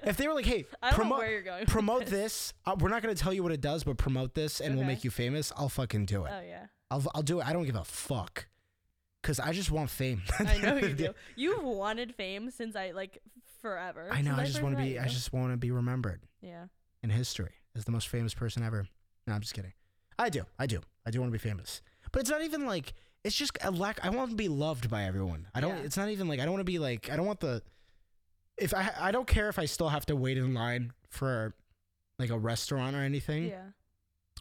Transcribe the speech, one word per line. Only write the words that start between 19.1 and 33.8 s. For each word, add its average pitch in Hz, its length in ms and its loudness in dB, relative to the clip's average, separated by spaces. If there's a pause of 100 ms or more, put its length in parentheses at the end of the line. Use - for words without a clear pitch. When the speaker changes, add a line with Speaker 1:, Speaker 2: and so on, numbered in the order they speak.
Speaker 2:
No, 110 80 -2
I'm 104 80 0
just 107 140 -8
kidding. 95 180 -8 (460)
I 233 100 2
do. 139 140 -2 (160)
I 135 80 0
do. 101 140 0 (240)
I 117 60 -2
do 120 80 0
wanna 123 120 0
be 113 80 0
famous. 101 420 -6 (300)
But 262 100 2
it's 240 80 0
not 302 140 2
even, 302 240 -2
like, 180 260 -2 (300)
it's 208 120 -2
just - 260 -2
a 196 100 0
lack. 196 340 0
I 185 40 2
want 240 220 0
to 226 40 -4
be 214 120 0
loved 143 420 0
by 104 160 0
everyone. 92 500 -2
I 123 60 0
don't, 180 160 0
Speaker 1:
Yeah. 143 60 -6
Speaker 2:
it's 143 140 -4
not 202 120 0
even, 190 180 -2
like, 147 120 0
I 127 40 0
don't 160 100 2
wanna 196 120 0
be, 175 140 0
like, 123 300 -2
I 143 60 -2
don't 165 100 2
want 208 140 -2
the, 123 220 0 (1000)
if 190 140 2
I, 190 260 2
I 180 120 4
don't 247 160 2
care 214 220 6
if - 100 -2
I 165 60 2
still 156 240 0
have 147 180 0
to 151 80 2
wait 131 220 2
in 131 160 2
line 120 380 0 (180)
for, 117 440 0 (640)
like, 123 120 0
a 117 80 2
restaurant 127 580 0
or 143 40 0
anything. 143 480 0
Speaker 1:
Yeah. 185 160 -6 (760)